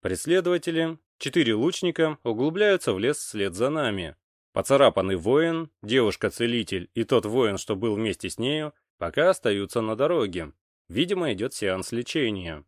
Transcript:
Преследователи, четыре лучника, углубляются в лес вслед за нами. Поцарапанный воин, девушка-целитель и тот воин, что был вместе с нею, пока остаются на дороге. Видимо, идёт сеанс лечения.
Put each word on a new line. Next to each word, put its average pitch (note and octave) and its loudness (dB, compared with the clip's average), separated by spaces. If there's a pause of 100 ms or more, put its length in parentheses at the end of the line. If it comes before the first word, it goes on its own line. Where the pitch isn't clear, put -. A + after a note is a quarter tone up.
Преследователи, E3 0 (220)
четыре C3 2
лучника, D#3 0
углубляются D#3+ 2
в F#2 -2
лес C3 0
вслед G2 -4
за A2+ 0
нами. G#2+ -2 (360)
Поцарапанный G#2+ 4
воин, D#3 0 (140)
девушка-целитель A2 -2
и A#2 -2
тот A2 2
воин, G#2+ 0
что - -4
был G#2 -2
вместе G2+ -4
с - -12
нею, D3 -4 (240)
пока C#3+ 2
остаются G#2+ 0
на A2 -2
дороге. G#2+ 0 (340)
Видимо, E3 -2
идёт G#2 -4
сеанс F#2 -4
лечения. G#2 -4